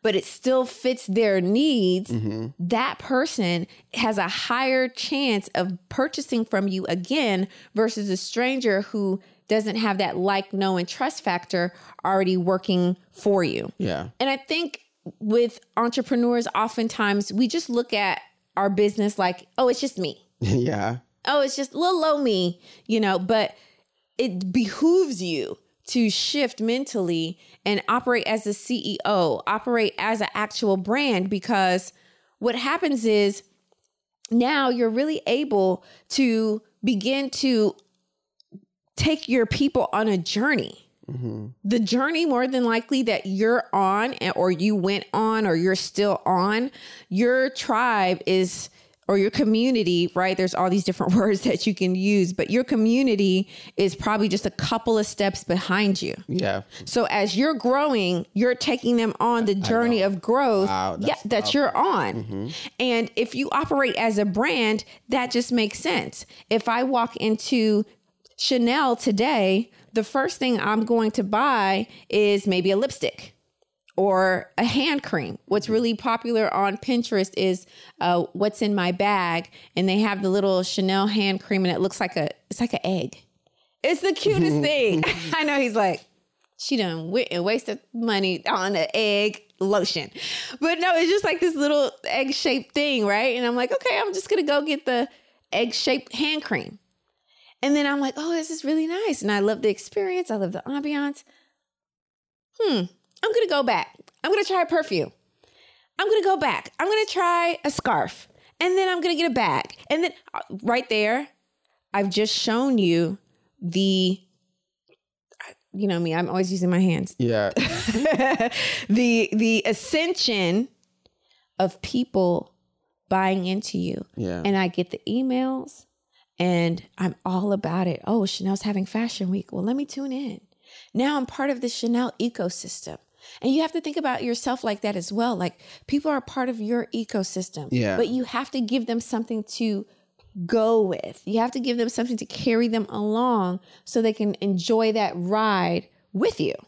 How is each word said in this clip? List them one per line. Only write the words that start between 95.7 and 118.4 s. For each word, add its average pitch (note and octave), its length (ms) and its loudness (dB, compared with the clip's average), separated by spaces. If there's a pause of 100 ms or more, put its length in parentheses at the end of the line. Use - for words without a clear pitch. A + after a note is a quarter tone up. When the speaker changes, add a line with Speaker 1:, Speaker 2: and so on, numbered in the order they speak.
Speaker 1:
hand D4+ 300 -2
cream." - 340 -6 (840)
And C#4 120 4
then D4 120 2
I'm C#4+ 120 0
like, C4 180 -2
"Oh, D#4 160 -4
this D#4+ 180 -4
is D#4+ 120 -10
really D#4 220 0
nice." F4 380 -2
And G3+ 80 0
I G3+ 80 0
love A3 240 0
the G#3+ 60 2
experience. F#4 600 -4
I A3 60 -2
love G3 160 -2
the - 160 -8
ambiance. C#4+ 560 -6 (1400)
"Hmm, D4 240 2 (400)
I'm A4 100 0
gonna A#4 160 2
go C#4+ 140 2
back. A#3 320 -2 (280)
I'm D4+ 80 -2
gonna G#4 120 2
try F#4+ 180 0
a E4 60 2
perfume. D#4 440 0 (840)
I'm G4 100 -2
gonna G#4+ 160 4
go F#4+ 140 4
back. C4 420 -2
I'm D#4+ 80 0
gonna G#4+ 200 2
try F4 580 2
a D4 60 0
scarf. - 560 -2 (320)
And F#4 180 2
then F#4+ 120 4
I'm F4 120 0
gonna F4 140 0
get D#4+ 160 0
a - 20 -4
bag." F#3+ 420 0 (140)
And D#4 140 0
then, F4 100 -2 (220)
uh, - 60 -6 (200)
right B3 260 0
there, A3 400 0 (680)
I've G3 160 2
just G#3 240 0
shown B3 420 2
you E3+ 400 2 (420)
the, F#3 600 2 (1500)
you G3 140 -2
know F3 120 0
me, E3+ 140 0
I'm E3+ 160 0
always F#3 220 -2
using F3+ 180 0
my F3 100 2
hands. F3 380 2
Speaker 2:
Yeah. A2 380 0
Speaker 1:
<laughs> B3+ 920 0 (400)